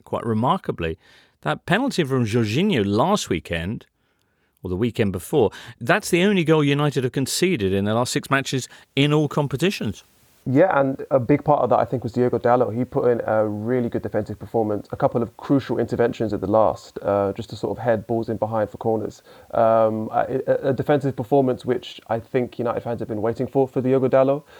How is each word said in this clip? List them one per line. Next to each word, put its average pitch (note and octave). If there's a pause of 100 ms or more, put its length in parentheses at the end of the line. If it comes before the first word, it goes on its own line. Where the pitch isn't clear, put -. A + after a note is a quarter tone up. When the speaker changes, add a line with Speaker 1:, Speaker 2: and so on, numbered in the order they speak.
Speaker 1:
quite -
remarkably. A2+ (440)
That -
penalty G#3
from C3
Jorginho A#2
last A#2+
weekend, E2+ (800)
or F#2+
the F2+
weekend G#2+
before, F#2+ (280)
that's E3+
the F3
only G3
goal D#3
United C#3+
have B2+
conceded C3+
in G2
their G#2+
last A#2+
six -
matches C3+ (280)
in C#3+
all D3+
competitions. C#3+ (420)
Speaker 2:
Yeah, C#3+
and C3+
a C3+
big C#3+
part D3
of B2
that, A2+
I A#2
think, B2
was A#2
Diogo A#2+
Dalot. A#2+
He B2
put B2
in A#2
a G#2+
really A2+
good A2+
defensive A2
performance, G#2+
a -
couple C3+
of A#2
crucial -
interventions A#2
at G2+
the F#2+
last, G#2+
uh, G2+
just -
to -
sort G#2+
of -
head A2+
balls A2+
in A2
behind G#2+
for -
corners. A2 (300)
Um, A2
a, A#2+
a, C3 (160)
a C#3
defensive C#3
performance C3
which -
I A2+
think B2
United A2+
fans A#2
have A2+
been G#2+
waiting A#2
for, C3+
for C3+
Diogo C3
Dalot. C3+ (160)